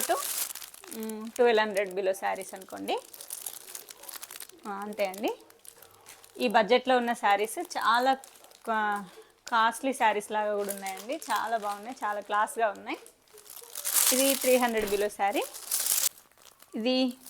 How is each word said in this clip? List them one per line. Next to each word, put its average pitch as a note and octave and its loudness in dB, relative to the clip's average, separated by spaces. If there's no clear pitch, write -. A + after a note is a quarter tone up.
to, E4+ 4
మ్, A3 -6
ట్వెల్వ్ A#3+ 6
హండ్రెడ్ G3+ 0
below F#3+ 2
శారీస్ F#3+ -4
అనుకోండి. G3 -6
ఆ, G3+ -8
అంతే G#3 -4
అండి. A3+ -4
ఈ B3 2
బడ్జెట్లో B3 6
ఉన్న A#3 0
శారీస్ G#3 2
చాలా B3 4
కా-, G#3 0
కాస్ట్లీ A#3 4
శారీస్ G#3 2
లాగా G#3 0
కూడా G3+ -2
ఉన్నాయండి. G3 -8
చాలా A3+ 0
బాగున్నాయి, G#3 -8
చాలా G#3 -4
క్లాస్గా G#3+ 2
ఉన్నాయి. A3 -8
ఇది C4+ 6
త్రీ B3+ 6
హండ్రెడ్ A3 0
below G3+ 0
శారీ. G#3+ 0
ఇది B3+ 2